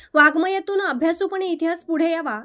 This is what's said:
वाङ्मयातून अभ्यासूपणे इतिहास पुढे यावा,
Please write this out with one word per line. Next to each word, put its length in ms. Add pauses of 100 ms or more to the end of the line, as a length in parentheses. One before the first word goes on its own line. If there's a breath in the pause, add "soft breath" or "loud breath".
(140 loud breath)
वाङ्मयातून 680
अभ्यासूपणे 680
इतिहास 380
पुढे 260
यावा, 340